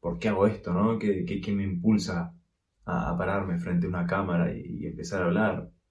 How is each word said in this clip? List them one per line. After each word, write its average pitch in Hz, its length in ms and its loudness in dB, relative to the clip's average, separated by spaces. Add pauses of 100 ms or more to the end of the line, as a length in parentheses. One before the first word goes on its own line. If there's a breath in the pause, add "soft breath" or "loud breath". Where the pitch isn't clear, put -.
por 85 180 -4
qué 110 100 -2
hago 98 180 4
esto, 104 260 0
¿no? 107 260 2
¿Qué, 98 280 0
qué, 98 140 -2
qué 104 120 -4
me 98 120 0
impulsa 90 680 0 (500)
a, - 260 -2
a - 80 -2
pararme 95 400 0
frente 87 280 0
a 87 40 -2
una 87 160 0
cámara 90 480 2
y, - 60 -8
y - 260 -8
empezar - 360 -4
a 87 40 2
hablar? 95 440 2 (200)